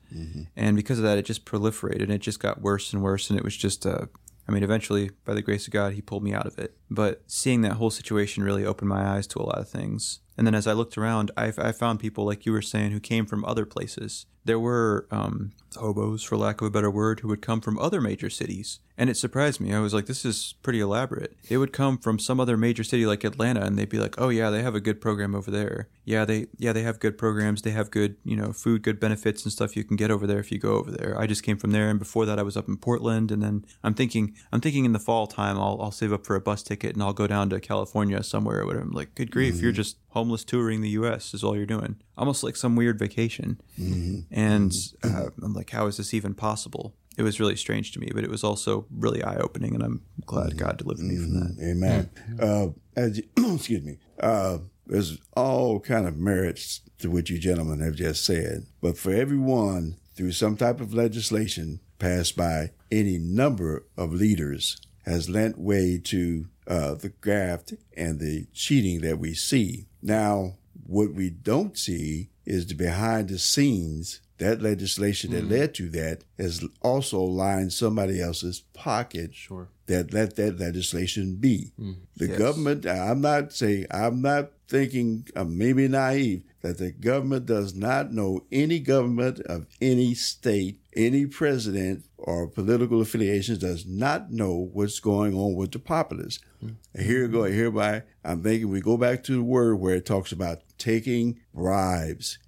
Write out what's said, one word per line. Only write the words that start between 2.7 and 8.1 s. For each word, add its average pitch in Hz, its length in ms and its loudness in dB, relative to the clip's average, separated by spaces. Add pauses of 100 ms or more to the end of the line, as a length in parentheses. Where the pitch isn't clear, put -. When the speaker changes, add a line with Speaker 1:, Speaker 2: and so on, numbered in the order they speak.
Speaker 2:
and 101 100 0
worse. 98 260 0
And 101 100 2
it - 60 -2
was 104 120 -4
just, - 280 -2
uh, 92 220 -2 (420)
I 104 40 -2
mean, 101 100 2
eventually, 101 480 0 (160)
by 101 80 -2
the 107 80 -2
grace 104 240 -2
of 107 80 -14
God, 101 180 2
he 101 80 -6
pulled 101 220 -6
me 101 100 -2
out 101 140 -2
of - 120 -10
it. - 160 -8 (140)
But 107 380 0
seeing 123 360 2
that 104 120 2
whole 113 160 0
situation 104 540 0